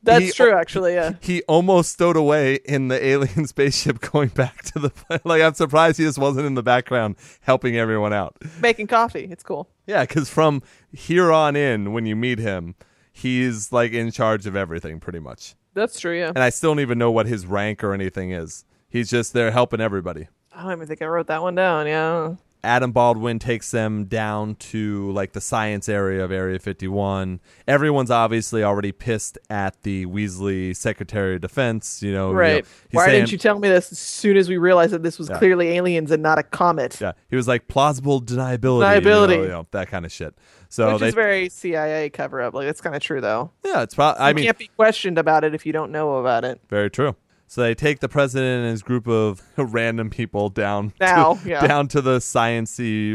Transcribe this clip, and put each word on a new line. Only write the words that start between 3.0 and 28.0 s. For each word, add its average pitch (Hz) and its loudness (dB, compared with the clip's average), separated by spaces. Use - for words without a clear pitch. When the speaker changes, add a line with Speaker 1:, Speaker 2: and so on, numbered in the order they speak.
Speaker 2:
alien 139 0
<laughs> - -
spaceship 139 0
going 143 0
back - -4
to - -8
the 143 -2
pla-, - -6
like, 165 4
I'm 160 6
surprised 160 4
he 165 2
just 143 0
wasn't 139 0
in 139 -2
the 123 -2
background 123 0
helping 127 2
everyone 110 0
out. 92 -4
Speaker 1:
Making 226 2
coffee. 226 0
It's 170 -18
cool. 156 -10
Speaker 2:
Yeah, 185 0
'cause 151 -4
from 151 2
here 170 2
on 151 4
in, 110 0
when 113 -4
you 107 -2
meet 120 -2
him, 92 -6
he's, 123 -2
like, 120 2
in 117 -4
charge 110 -2
of 98 -6
everything, 82 -6
pretty 87 -12
much. 64 -18
Speaker 1:
That's 190 -6
true, 170 -4
yeah. 175 -4
Speaker 2:
And 170 -4
I 127 4
still 160 0
don't 151 0
even 120 -2
know 117 2
what 113 0
his 110 -6
rank 101 -4
or 101 -2
anything 95 -6
is. 82 -10
He's 120 -4
just 120 -2
there 117 2
helping 120 0
everybody. 90 -6
Speaker 1:
I 170 -18
don't 185 -8
even 165 -10
think 156 -10
I 156 -6
wrote 165 -2
that 156 -4
one 180 -4
down, 175 0
yeah. 160 -2
Speaker 2:
Adam 123 0
Baldwin 117 2
takes 117 -6
them 107 -2
down 107 -4
to, 104 -6
like, 98 -4
the 104 -10
science 107 -4
area 98 -2
of 90 -6
Area 92 -4
fifty-one. 95 -4
Everyone's 139 2